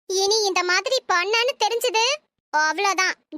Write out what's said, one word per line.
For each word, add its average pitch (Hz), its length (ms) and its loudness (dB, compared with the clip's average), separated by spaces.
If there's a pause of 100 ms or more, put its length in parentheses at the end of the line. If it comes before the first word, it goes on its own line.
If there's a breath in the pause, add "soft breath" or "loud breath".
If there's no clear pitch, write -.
இனி 392 380 0
இந்த 370 180 0
மாதிரி 381 340 0 (160)
பண்ணேன்னு 427 380 0 (140)
தெரிஞ்சது, 453 400 0 (460)
அவ்வளவுதான். 349 640 0 (240)